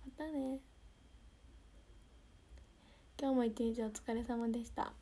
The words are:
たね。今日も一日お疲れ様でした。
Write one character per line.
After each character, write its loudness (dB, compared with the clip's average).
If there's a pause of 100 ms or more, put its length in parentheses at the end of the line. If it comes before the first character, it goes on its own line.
(160)
た -6
ね。 -2 (2500)
今 4
日 6
も 6
一 2
日 2
お 0
疲 -2
れ 0
様 0
で 0
し -12
た。 -2